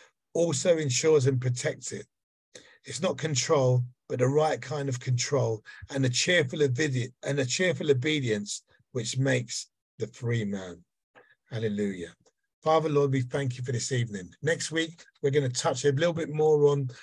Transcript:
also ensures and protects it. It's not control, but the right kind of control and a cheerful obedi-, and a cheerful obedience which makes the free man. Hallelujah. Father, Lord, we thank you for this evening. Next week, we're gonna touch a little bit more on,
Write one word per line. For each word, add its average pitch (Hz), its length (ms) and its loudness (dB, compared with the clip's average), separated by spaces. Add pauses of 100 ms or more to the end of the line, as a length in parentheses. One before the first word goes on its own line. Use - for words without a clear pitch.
(340)
also 165 420 2
ensures 151 500 4
and 135 140 2
protects - 500 -4
it. - 160 -10 (800)
It's 135 180 -8
not 170 160 -2
control, 131 640 2 (260)
but 123 120 -4
the 127 80 4
right 147 320 2
kind 143 280 -6
of 123 120 -4
control 120 640 0 (280)
and 135 120 0
a 127 60 2
cheerful 165 500 0
obedi-, 131 520 0 (120)
and 143 160 0
a 131 40 0
cheerful 170 460 0
obedience 123 720 0 (300)
which 120 260 -4
makes 131 500 -2 (300)
the 110 80 -4
free 117 380 -4
man. 92 400 -8 (640)
Hallelujah. 101 640 -4 (480)
Father, 160 260 2
Lord, 143 220 2
we 135 120 0
thank 131 360 -4
you 123 60 -10
for 135 80 -6
this - 180 -4
evening. 101 380 -4 (120)
Next 160 300 -2
week, 165 320 -4 (180)
we're 143 100 0
gonna 139 180 2
touch 135 360 -2
a 143 60 4
little 160 220 2
bit 156 180 -4
more 151 380 4
on, 143 200 0 (140)